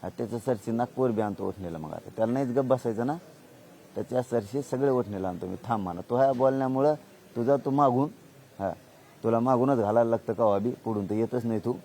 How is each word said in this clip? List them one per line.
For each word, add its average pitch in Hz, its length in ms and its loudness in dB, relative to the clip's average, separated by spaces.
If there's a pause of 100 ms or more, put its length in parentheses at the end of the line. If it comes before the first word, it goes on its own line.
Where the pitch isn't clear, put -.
आता 92 140 -8
त्याचं 117 200 -6
सरशी 117 340 -4
नागपूर 123 400 0
बी 110 100 -2
आणतो 98 260 -4
ओठणीला. 90 300 -8
मग 78 140 -10
आता 80 260 -12
त्याला 113 160 0
नाहीच 131 160 -2
गप्प 131 180 0
बसायचं 120 400 0
ना, 151 80 -2 (800)
त्याच्या 120 260 -2
सरशी 120 400 -4
सगळे 135 280 0
ओठणीला 101 400 0
आणतो 92 180 -8
मी. 92 160 -6
थांब 113 200 -2
म्हणा, 87 260 -6
तो 120 80 0
ह्या 135 140 4
बोलण्यामुळं 135 640 2 (420)
तुझा 117 200 2
तू 135 140 -2
मागून, 139 400 2 (500)
हां, 95 120 -2 (520)
तुला 113 160 2
मागूनच 127 380 4
घालायला 113 320 4
लागतं 113 240 -2
कवा 104 240 4
बी, 107 120 0
पुढून 107 400 -4
तर 104 40 -2
येतच 113 320 -2
नाही 113 140 0
तू. 117 140 -2 (120)